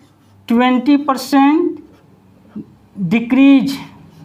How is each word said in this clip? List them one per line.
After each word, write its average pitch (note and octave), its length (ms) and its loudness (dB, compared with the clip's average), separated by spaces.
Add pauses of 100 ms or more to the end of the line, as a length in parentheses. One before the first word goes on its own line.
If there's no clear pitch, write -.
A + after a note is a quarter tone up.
(480)
ट्वेंटी B3 500 0
परसेंट C#4+ 840 -2 (1120)
डिक्रीज, A#3 840 2 (480)